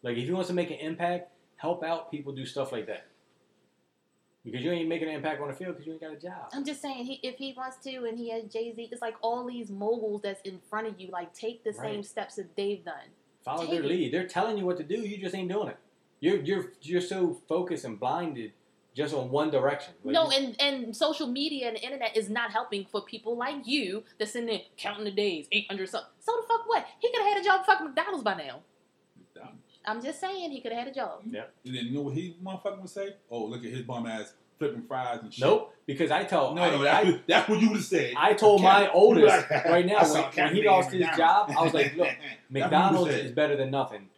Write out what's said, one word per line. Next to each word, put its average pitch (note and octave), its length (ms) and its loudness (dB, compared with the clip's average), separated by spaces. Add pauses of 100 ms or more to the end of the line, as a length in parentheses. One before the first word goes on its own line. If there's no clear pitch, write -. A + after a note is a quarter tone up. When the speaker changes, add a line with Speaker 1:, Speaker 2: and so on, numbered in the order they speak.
Speaker 1:
Like, A#2+ 160 -4
if B2 80 -4
he D#3+ 80 -4
wants F#3 160 -4
to F3+ 40 -4
make E3+ 180 -2
an D3+ 80 -10
impact, F3 520 -4 (240)
help F3 300 -4
out E3 260 -6
people, C#3+ 220 -10
do C3 120 -10
stuff C3 280 -6
like A2 140 -8
that. - 180 -10 (1400)
Because B2 180 -10
you E3 100 -2
ain't E3+ 180 -2
making D#3+ 180 -4
an D#3 80 -6
impact D3 260 -4
on C#3+ 60 -6
the C3+ 60 -10
field F3 240 -10
'cause C#3+ 80 -18
you D#3+ 80 -12
ain't D#3+ 80 -16
got D#3+ 120 -14
a D3 60 -18
job. F3 320 -14
Speaker 2:
I'm C4+ 140 -8
just C#4+ 160 -8
saying, C4 240 -10
he, C4 180 -12
if B3+ 140 -8
he C4+ 160 -10
wants B3+ 320 -12
to C4 220 -10
and A3+ 100 -8
he A#3 140 -8
has A3+ 140 -6
Jay-Z, A3+ 460 -8
it's A#3+ 100 -12
like A3+ 200 -8
all A#3+ 240 -4
these A#3+ 260 -10
moguls G#3 500 -4
that's G3 200 -8
in F#3 180 -14 (100)
front A3 180 -4
of G3 120 -10
you, F#3 100 -14
like, F3 240 -8
take A#3 300 -10
the G#3+ 80 -4
same G#3+ 260 -8
Speaker 1:
Right. G3+ 80 -10
Speaker 2:
steps - 300 -10
that F#3+ 220 -12
they've G3+ 260 -4
done. D#3 280 -14 (340)
Speaker 1:
Follow D3+ 160 -4
Speaker 2:
Take E3 100 -4
Speaker 1:
their E3+ 120 0
Speaker 2:
it. - 40 -2
Speaker 1:
lead. D#3 260 0
They're F3+ 140 -2
telling G#3+ 300 -2
you F#3+ 80 -4
what F3+ 120 -2
to D#3+ 60 -8
do. E3 120 -6
You G#3 220 -6
just F#3 160 -8
ain't F#3 160 -6
doing G3+ 200 -2
it. - 80 -14 (420)
You're, F3 220 2
you're, E3 300 -4 (100)
you're F3 200 -2
so F3+ 320 -2 (140)
focused E3+ 380 -2
and A2+ 140 -10
blinded C3 520 -4 (420)
just C#3+ 200 -4
on B2+ 180 -4
one D3+ 180 2
direction. C#3 440 0 (100)
Like, C4+ 100 -4
Speaker 2:
No, D#4+ 160 4
Speaker 1:
you C4+ 80 2
Speaker 2:
and, C4+ 240 -2
and B3+ 340 -2
social D4+ 320 0
media C4+ 400 -4
and A3 100 -6
the - 60 -10
internet B3 320 -6
is G3+ 140 -2
not A3+ 220 -4
helping G#3+ 340 -4
for G3+ 160 -6
people A3+ 360 -8
like C4+ 280 -6
you G#3+ 380 -4 (160)
that's G#3+ 160 -6
in A#3 100 -4
there A3 160 -4 (160)
counting G#3 280 -8
the G3+ 60 -4
days, F#3+ 400 -2
eight G#3 160 0
hundred F#3+ 220 -6
something. - 300 -10
So A4+ 220 -2
the - 60 -10
fuck A4+ 200 0
what? A4 180 0 (140)
He A#4+ 120 0
coulda G#4+ 180 2
had G4+ 120 0
a - 20 -8
job G4 180 4
at - 40 -6
fucking F4 220 4
McDonald's D#4+ 360 -4
by G3+ 120 0
now. C3+ 260 -12 (1200)
I'm A3 160 -6
just D4 180 -8
saying F#4 320 -6
he C4+ 100 -12
coulda A3+ 140 -8
had A#3+ 120 -8
a C4 60 -14
job. G#3 360 -8
Speaker 1:
Yeah. A2+ 140 -8 (220)
Speaker 3:
And B2+ 100 -8
then A#2+ 100 -6
you A#2+ 60 -6
know C#3+ 100 -2
what C#3 120 -4
he E3+ 300 -6
motherfucking F#3+ 380 -8
would F3+ 80 -14
say? G3 260 -10 (140)
"Oh, A#2 160 -6
look A#2+ 200 -10
at A#2 60 -10
his B2+ 120 -8
bum A#2 220 -8
ass A2 280 -10 (260)
flipping A#2+ 240 -4
fries B2 380 -6
and G#2+ 120 -16
shit." B2+ 100 -4
Speaker 1:
Nope, G#3+ 300 4 (120)
because C#3+ 260 -2
I D3+ 120 2
tell, D3+ 320 2
Speaker 3:
No, F3 80 0
Speaker 1:
I, E3+ 80 6
Speaker 3:
no, C#3+ 120 2
that's - 240 6
Speaker 1:
I, F3 40 6
Speaker 3:
what, - 160 0
that's - 220 4
what G#3 120 4
you A3+ 80 6
would G#3 80 0
have - 80 -2
said. C3 320 0
Speaker 1:
I F#3+ 160 6
told G#3 280 8
my F#3+ 240 10
Speaker 3:
Cap-, - 80 0
Speaker 1:
oldest F#3+ 320 10
Speaker 3:
<laughs> D3 260 8
like, C#3+ 140 0
Speaker 1:
right F3 200 6
now, G#3 120 4
Speaker 3:
"I F#3 60 10
saw D3+ 100 4
Speaker 1:
when, D#3 100 2
when - 80 -4
Speaker 3:
Captain F3 240 2
Speaker 1:
he G#3 60 4
Speaker 3:
Day G#3+ 60 6
Speaker 1:
lost F#3 200 8
Speaker 3:
at - 60 -8
Speaker 1:
his F#3 140 0
Speaker 3:
McDonald's." E3 460 4
Speaker 1:
job, D3 40 2
I E3 60 4
was E3 100 2
like, C#3+ 220 2
Speaker 3:
<laughs> - 20 -8
Speaker 1:
"Look, E3+ 100 2
Speaker 3:
That's C3 120 -4
what - 40 -18 (260)
you C3+ 120 -4
Speaker 1:
McDonald's E3+ 500 4
Speaker 3:
said. C3+ 140 0
Speaker 1:
is B2 60 -8
better C#3+ 260 2
than C3 140 -2
nothing." A#2 460 -4